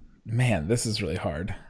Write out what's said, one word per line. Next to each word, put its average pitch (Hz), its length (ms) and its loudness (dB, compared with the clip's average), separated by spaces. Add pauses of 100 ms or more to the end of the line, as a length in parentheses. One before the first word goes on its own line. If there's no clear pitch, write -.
(260)
man, 113 420 2
this 120 180 2
is 107 140 -2
really 85 160 -2
hard. 90 380 -4 (160)